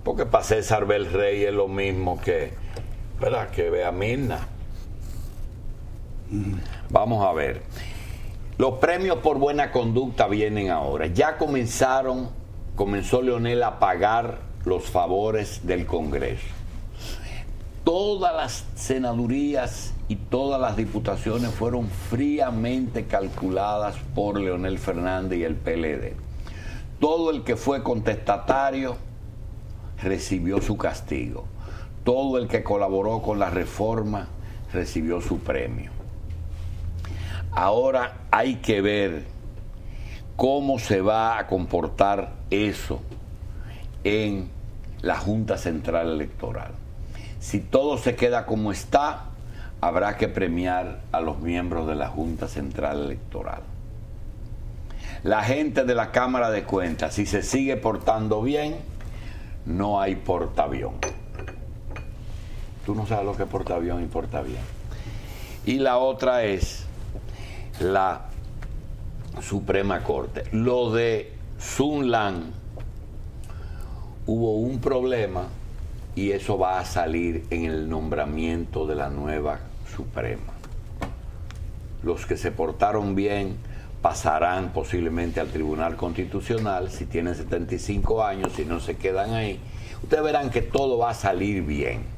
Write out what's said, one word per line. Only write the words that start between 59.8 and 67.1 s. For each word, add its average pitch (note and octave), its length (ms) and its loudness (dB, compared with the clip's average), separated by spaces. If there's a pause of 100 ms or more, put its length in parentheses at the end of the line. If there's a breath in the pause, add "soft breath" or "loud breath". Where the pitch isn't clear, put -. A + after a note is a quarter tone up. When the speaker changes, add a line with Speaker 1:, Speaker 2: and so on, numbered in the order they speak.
Speaker 1:
hay G2 160 2
portaavión. C#2 800 0 (1900 loud breath)
Tú G2+ 100 0
no G#2 120 0
sabes G#2 180 0
lo G2 120 -2
que G2 80 0
es F#2 40 -4
portaavión F2 540 0
y E2+ 40 -2
portaavión. C#2 560 -4 (1040 loud breath)
Y B2+ 140 2
la B2+ 200 6
otra B2+ 440 4
es G2 440 0 (920 loud breath)